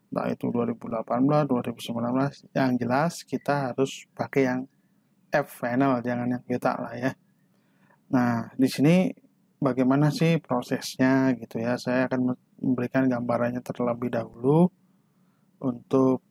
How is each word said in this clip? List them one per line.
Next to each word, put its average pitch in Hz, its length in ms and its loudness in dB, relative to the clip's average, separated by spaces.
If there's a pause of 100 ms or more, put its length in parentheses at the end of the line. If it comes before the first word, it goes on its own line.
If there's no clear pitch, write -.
(120)
entah - 160 -2
itu 123 240 -2
dua 120 160 0
ribu 117 240 -8
delapan 117 320 -2
belas, 151 240 4
dua 123 160 0
ribu 120 160 -8
sembilan 117 320 -4
belas, 139 400 -2
yang 131 240 0
jelas 127 480 -2
kita 135 480 -2
harus - 400 -2
pakai 127 320 0
yang 127 160 0 (720)
F - 280 -2
final, 123 440 0
jangan 123 320 -2
yang - 80 -12
beta 123 320 -2
lah, 120 200 -8
ya. 123 160 -2 (1000)
Nah, 120 440 0
di 131 120 4
sini 170 400 4 (520)
bagaimana 131 480 2
sih 160 320 2
prosesnya 131 960 0
gitu, 117 240 -8
ya? 123 160 -2
Saya 127 320 0
akan 127 240 0 (280)
memberikan 131 500 0
gambarannya 120 500 -2
terlebih 120 520 -4
dahulu 131 580 2 (880)
untuk 131 720 0